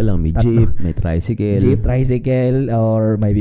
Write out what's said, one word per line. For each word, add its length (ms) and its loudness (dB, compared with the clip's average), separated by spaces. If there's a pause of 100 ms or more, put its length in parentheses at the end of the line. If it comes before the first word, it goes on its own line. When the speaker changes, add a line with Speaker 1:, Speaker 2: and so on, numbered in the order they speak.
Speaker 1:
ka 20 2
lang. 220 2
May 80 0
Speaker 2:
Tatlo. 160 0
Speaker 1:
jeep, 200 2 (120)
may 160 0
tricycle. 640 -2
Speaker 2:
Jeep, 240 2
tricycle, 880 -2
or 480 0
may 200 0